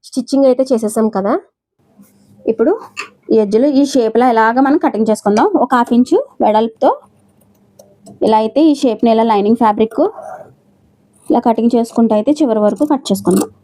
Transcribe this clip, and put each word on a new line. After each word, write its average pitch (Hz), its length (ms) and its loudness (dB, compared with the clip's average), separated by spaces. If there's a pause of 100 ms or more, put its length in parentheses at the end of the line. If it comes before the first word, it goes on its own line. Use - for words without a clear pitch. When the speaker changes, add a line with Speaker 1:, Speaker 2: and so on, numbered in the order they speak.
(140)
Speaker 1:
స్టిచ్చింగ్ 269 320 -2
అయితే 254 180 2
చేసేసాం 226 460 -2
కదా. 196 240 -4 (1120)
Speaker 2:
ఇప్పుడు 294 260 0 (560)
ఈ 220 100 2
ఎడ్జ్‌లు 214 340 2
ఈ 277 140 2
షేప్‌లో 240 420 0
ఇలాగ 226 320 2
మనం 277 180 2
కటింగ్ 220 300 -2
చేసుకుందాం. 214 480 0
ఒక 247 180 0
హాఫ్ 247 200 0
ఇంచు 247 240 2 (220)
వెడల్పుతో 220 500 0 (1300)
ఇలా 220 160 2
అయితే 220 240 0
ఈ 311 140 4
షేప్‌ని 233 360 0
ఇలా 226 140 2
లైనింగ్ 214 340 0
ఫ్యాబ్రిక్ 220 420 0 (1300)
ఇలా 226 100 2
కటింగ్ 233 340 0
చేసుకుంటూ 226 420 0
అయితే 208 180 0
చివరి 233 280 0
వరకు 208 240 0
కట్ 277 200 -4
చేసుకుందాం. 190 440 -2 (140)